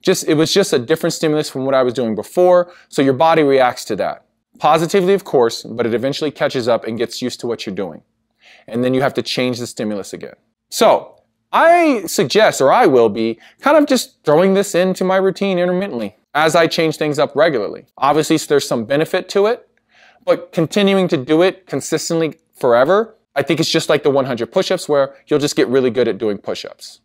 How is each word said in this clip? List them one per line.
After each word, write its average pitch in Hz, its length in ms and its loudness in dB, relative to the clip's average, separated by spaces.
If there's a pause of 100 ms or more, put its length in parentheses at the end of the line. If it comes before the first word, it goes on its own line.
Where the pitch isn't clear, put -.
Just, - 260 -2
it 160 80 2
was 156 180 0
just - 200 2
a 143 60 2
different 160 340 -2
stimulus 151 360 -2
from 131 160 -8
what 135 100 0
I 131 80 4
was 123 100 0
doing 113 220 -2
before, 180 560 2 (180)
so - 120 -2
your 135 120 2
body 160 300 4
reacts 131 420 2
to 110 120 -4
that. 87 280 -6 (340)
Positively, 170 540 2
of 185 100 0
course, 120 400 0
but 117 220 -6
it 113 80 -2
eventually 135 380 -4
catches 131 360 -4
up 113 180 0
and 113 120 -8
gets 110 240 -6
used 127 200 -8
to 120 60 -8
what 113 180 -8
you're 98 100 -8
doing. 85 260 -10 (680)
And 120 160 -4
then 127 100 0
you 131 80 0
have 135 140 -2
to 123 60 -2
change 123 380 -4
the 120 80 -10
stimulus 104 460 -8
again. - 220 -16 (340)
So, - 440 0 (380)
I 302 540 2
suggest, 190 540 0
or 135 140 4
I 233 120 4
will 123 240 4
be, 113 300 -4 (220)
kind 294 160 4
of 294 100 4
just - 360 -4
throwing 180 300 4
this 190 220 -2
into 185 280 0
my 185 140 0
routine 190 400 -2
intermittently 180 580 -4 (200)
as 156 200 2
I 165 120 4
change 160 300 -2
things 151 200 -2
up 139 180 -2
regularly. 135 500 -2 (120)
Obviously, 151 400 0
there's 143 300 0
some 117 180 -4
benefit 160 440 -4
to 202 180 0
it, 240 200 -4 (580)
but - 260 -2
continuing 190 560 0
to 165 100 -2
do 151 240 2
it 185 240 0
consistently 160 720 -4 (160)
forever, 147 600 2 (200)
I 143 80 -2
think 160 160 -2
it's - 120 -2
just 160 160 -2
like 151 160 0
the 151 60 2
one 135 160 0
hundred 117 260 -6
push-ups 185 380 -4
where 139 260 0 (120)
you'll 147 120 0
just 139 160 -2
get 143 120 2
really 127 220 2
good 113 180 0
at 101 100 -2
doing 104 200 -4
push-ups. - 680 -12